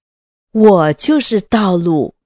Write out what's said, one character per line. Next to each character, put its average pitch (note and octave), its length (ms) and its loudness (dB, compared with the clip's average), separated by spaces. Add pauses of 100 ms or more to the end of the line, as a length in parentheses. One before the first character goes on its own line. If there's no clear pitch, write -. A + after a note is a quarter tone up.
(540)
：“我 F#3+ 400 4
就 D4+ 260 -2
是 A3 220 -4
道 G3+ 340 -2
路 E3+ 380 -2 (120)